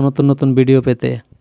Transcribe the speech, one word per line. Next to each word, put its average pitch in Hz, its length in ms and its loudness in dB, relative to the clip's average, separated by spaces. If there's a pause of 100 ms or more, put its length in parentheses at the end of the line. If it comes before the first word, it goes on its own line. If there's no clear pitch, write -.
নতুন 139 240 -2
নতুন 135 180 0 (100)
ভিডিও 131 260 2
পেতে। 123 260 -2 (300)